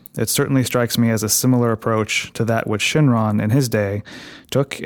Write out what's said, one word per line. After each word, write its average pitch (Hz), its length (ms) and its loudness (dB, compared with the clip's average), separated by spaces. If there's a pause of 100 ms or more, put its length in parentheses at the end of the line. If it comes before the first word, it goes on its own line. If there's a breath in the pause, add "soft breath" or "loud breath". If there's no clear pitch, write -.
(180)
It 110 120 -2
certainly 135 340 0
strikes 117 340 0
me 117 120 4
as 110 140 0
a 107 60 0
similar 120 440 2
approach 110 600 -2
to 117 120 -2
that 113 220 0
which 107 140 -2
Shinran 110 600 2
in 107 60 0
his 131 180 2
day 104 340 -2 (480 loud breath)
took, - 360 -2